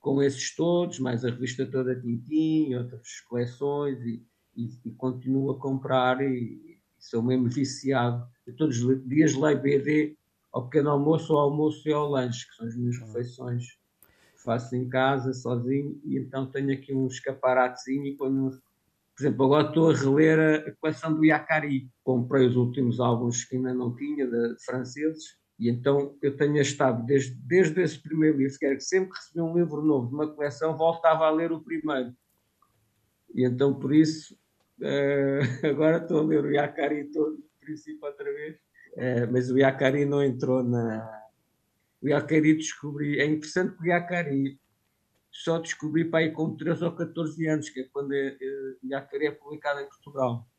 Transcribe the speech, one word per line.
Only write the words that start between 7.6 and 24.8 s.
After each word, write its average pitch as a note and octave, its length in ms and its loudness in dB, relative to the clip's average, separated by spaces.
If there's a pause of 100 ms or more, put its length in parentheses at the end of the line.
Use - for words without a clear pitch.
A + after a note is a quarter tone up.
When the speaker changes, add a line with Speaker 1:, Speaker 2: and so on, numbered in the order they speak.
Speaker 1:
Eu - 120 -16
todos C3 260 0
os C3 240 0
dias C#3+ 280 4
leio C#3 260 2
B C#3 180 2
D, D3+ 360 0 (380)
ao A#2+ 140 -6
pequeno D3 220 2
almoço, D3 440 2
ao D3 80 6
almoço D3+ 460 0
e D3+ 60 0
ao D3 160 0
lanche, B2 380 -2
que - 80 -20
são A#2 100 -12
as A#2 100 -8
minhas A#2+ 200 -2
Speaker 2:
Ah. A#2+ 100 -12
Speaker 1:
refeições A#2+ 600 -6 (720)
que - 60 -20
faço A#2+ 340 -2
em B2 140 -2
casa, C3 420 2
sozinho, B2+ 720 -4
e C3+ 140 -4
então C3 320 -6
tenho C3+ 240 -2
aqui C3+ 180 -8
um C3 140 0
escaparatezinho B2+ 1000 0
e C#3 80 -8
ponho, C3+ 340 0
por - 720 -18
exemplo, C3+ 240 2
agora D3 220 4
estou D#3+ 240 4
a - 20 6
reler D3 460 4
a, D#3 160 4 (140)
a - 80 -16
coleção D#3 360 -2
do D#3 100 2
Iacari. D3 680 2 (120)
Comprei B2+ 440 4
os A#2+ 80 4
últimos B2 440 2
álbuns A#2+ 440 0
que - 140 -6
ainda B2+ 180 -2
não B2 200 -4
tinha, C#3+ 300 -4
de, A#2 300 -2
de - 80 -20
franceses, D3 720 -6 (220)